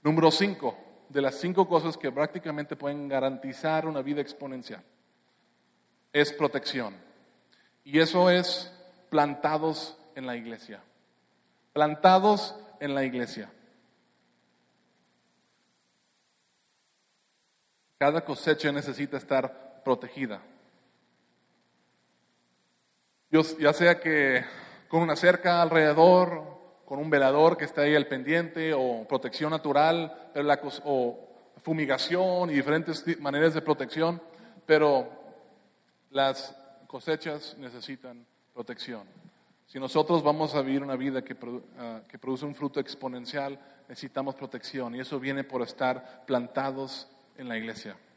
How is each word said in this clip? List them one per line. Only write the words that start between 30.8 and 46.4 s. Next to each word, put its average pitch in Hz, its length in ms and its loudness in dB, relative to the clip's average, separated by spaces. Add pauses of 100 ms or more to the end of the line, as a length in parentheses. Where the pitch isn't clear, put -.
o 127 440 -2 (280)
fumigación 165 960 0
y 151 40 -4
diferentes 151 480 0
ti-, 165 140 -4
maneras 147 360 2
de 156 100 -2
protección, 160 600 -2 (420)
pero 147 460 4 (1000)
las 135 440 0 (320)
cosechas 156 720 -8
necesitan 123 680 -16 (300)
protección. 117 480 -12 (640)
Si - 140 -12
nosotros 151 420 2
vamos 151 320 0
a 147 80 0
vivir 135 220 -2
una 139 100 -4
vida 131 280 -4
que 131 140 -14
produ-, 120 280 -12 (160)
ah, 113 260 -12
que - 140 -20
produce 131 240 -6
un 147 100 -8
fruto 147 240 -6
exponencial, 135 800 -8 (300)
necesitamos 135 480 -8
protección, 123 580 -10
y 123 60 -10
eso 131 180 -8
viene 135 240 -4
por 131 200 -4
estar 123 640 -6
plantados 131 840 -4 (280)